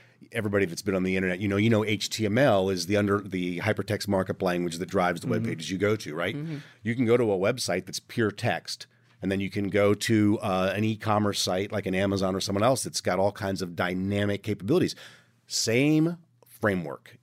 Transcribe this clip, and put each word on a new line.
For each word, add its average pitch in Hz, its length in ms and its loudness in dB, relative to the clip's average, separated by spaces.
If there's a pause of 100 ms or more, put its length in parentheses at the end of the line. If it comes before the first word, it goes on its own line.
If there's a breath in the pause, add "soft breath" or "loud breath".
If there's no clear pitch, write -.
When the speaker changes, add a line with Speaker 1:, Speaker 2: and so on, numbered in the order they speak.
(340 loud breath)
Speaker 1:
everybody 101 320 0
that's 82 180 -8
been 98 120 -2
on 92 80 0
the 92 140 0
internet, 92 220 -2
you 104 80 -2
know, 98 100 0
you 110 120 4
know, 107 140 4
H 104 260 -2
T 110 160 -4
M 104 120 2
L 101 320 4
is 90 160 -2
the 101 100 0
under, 101 240 2
the 90 400 -4
hypertext 104 480 -2
markup 95 340 0
language 87 360 0
that 87 100 -6
drives 87 320 0
the - 80 -8
web 87 140 0
Speaker 2:
Mm-hmm. 113 80 -4
Speaker 1:
pages 80 220 -8
you 95 60 -4
go 104 180 2
to, 85 180 -10
right? 90 220 -4
Speaker 3:
Mm-hmm. 151 220 -8 (260 loud breath)
Speaker 1:
You 113 120 -2
can 127 100 2
go 117 120 6
to 113 160 2
a 95 40 0
website 95 480 0
that's - 140 -10
pure 110 320 0
text, - 540 -4 (360 soft breath)
and 92 100 -2
then 98 80 0
you 95 100 -4
can 101 200 -4
go 101 240 4
to, 107 460 4
uh, 95 360 0
an 104 80 0
e-commerce 104 580 0
site 98 300 -2
like 101 140 -4
an 95 100 -2
Amazon 95 400 0
or 95 40 -2
someone 98 240 -2
else 127 200 2
that's - 180 -6
got 92 180 0
all 101 120 4
kinds 98 300 -4
of 87 140 -8
dynamic 98 680 -2
capabilities. 107 520 0 (520 loud breath)
Same 156 720 2 (440)
framework, 87 600 -2